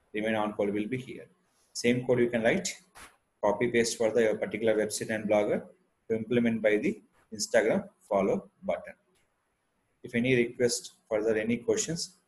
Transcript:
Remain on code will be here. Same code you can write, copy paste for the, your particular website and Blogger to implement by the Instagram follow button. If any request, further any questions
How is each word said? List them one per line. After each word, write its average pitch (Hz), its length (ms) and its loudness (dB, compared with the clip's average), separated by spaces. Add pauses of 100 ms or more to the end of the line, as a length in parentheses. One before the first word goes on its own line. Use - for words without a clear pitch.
(140)
Remain 107 220 -2
on 104 180 -2
code 101 180 -2
will 107 140 -2
be 123 100 -6
here. - 300 -12 (480)
Same 127 320 0
code 123 140 2
you 120 100 2
can 117 120 -2
write, 151 260 2 (760)
copy 104 240 2
paste 117 300 0
for 113 120 2
the, 117 120 2
your 107 140 2
particular 107 380 0
website 107 360 -2
and 107 180 -4
Blogger 104 340 2 (460)
to 113 80 0
implement 113 460 0
by 107 160 4
the 156 200 -4 (360)
Instagram 113 500 0 (240)
follow 104 400 0 (140)
button. 90 320 -6 (1080)
If - 120 -8
any 123 200 2
request, 120 600 0 (160)
further 110 260 2
any 117 220 0
questions - 580 -4 (120)